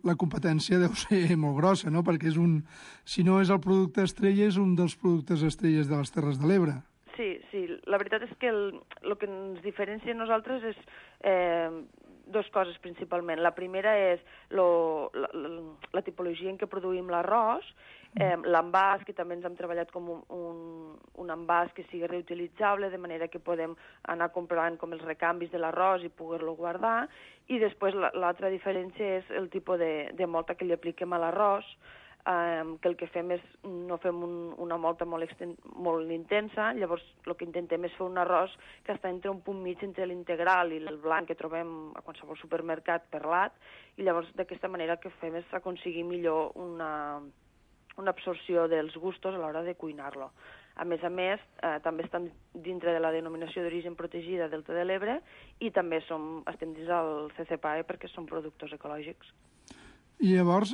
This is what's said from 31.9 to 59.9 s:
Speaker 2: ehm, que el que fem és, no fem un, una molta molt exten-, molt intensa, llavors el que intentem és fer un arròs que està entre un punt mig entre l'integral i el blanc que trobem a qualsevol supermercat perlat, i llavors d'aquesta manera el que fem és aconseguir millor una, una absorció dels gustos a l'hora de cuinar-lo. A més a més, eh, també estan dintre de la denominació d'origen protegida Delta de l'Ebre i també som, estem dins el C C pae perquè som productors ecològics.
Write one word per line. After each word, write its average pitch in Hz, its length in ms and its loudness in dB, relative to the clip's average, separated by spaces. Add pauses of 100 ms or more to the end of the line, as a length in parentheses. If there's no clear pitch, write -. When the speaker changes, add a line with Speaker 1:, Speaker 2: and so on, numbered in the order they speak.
Speaker 2:
ehm, 165 500 0
que 185 140 2
el 175 80 -4
que 165 80 -6
fem 180 240 -4
és, 175 100 -4 (220)
no 180 340 -6
fem 175 240 -2
un, 175 140 -6 (240)
una 170 160 -4
molta 170 320 -2
molt 165 160 -4
exten-, 170 320 -10 (180)
molt 165 380 -2
intensa, 208 640 -2
llavors 175 260 -2 (240)
el 170 80 -4
que 170 140 -10
intentem 170 400 -4
és - 80 -12
fer 185 100 -4
un 185 140 -2
arròs 180 320 2 (320)
que 208 80 -4
està 190 160 -6
entre 185 240 -4
un 185 80 -8
punt 196 240 -8
mig 180 180 -6
entre 190 240 -4
l'integral 175 680 2
i 156 120 -6
el 156 160 -10
blanc 160 320 0
que - 20 -2
trobem 160 640 -8
a - 80 -16
qualsevol 156 340 -16
supermercat 165 720 -4
perlat, 165 460 0 (400)
i 196 80 -6
llavors 170 320 2
d'aquesta 180 320 -6
manera 170 320 -4
el - 20 -20
que 180 160 -14
fem 165 220 -6
és - 120 -14
aconseguir 180 520 -6
millor 170 500 -2
una, 156 640 -8 (800)
una 190 160 0
absorció 170 560 0
dels 156 260 0
gustos 185 380 -6
a 185 80 -6
l'hora 160 240 -4
de 175 80 -4
cuinar-lo. 143 560 -10 (500)
A 170 80 -4
més 170 160 -2
a 170 80 0
més, 185 240 0 (240)
eh, 165 140 0 (100)
també 165 220 -2
estan 175 240 -4 (240)
dintre 170 400 -2
de 165 100 2
la 160 80 2
denominació 165 480 -6
d'origen 170 320 -4
protegida 170 560 -4
Delta 156 240 -8
de 175 160 -2
l'Ebre 202 300 -2 (420)
i 233 100 -4
també 170 360 0
som, 160 420 -6
estem 165 240 -8
dins 160 160 -12
el 156 480 -2
C 165 80 -8
C 160 160 -6
pae 160 240 -4
perquè 175 240 -10
som 170 160 -12
productors 156 480 -10
ecològics. 147 640 -14 (880)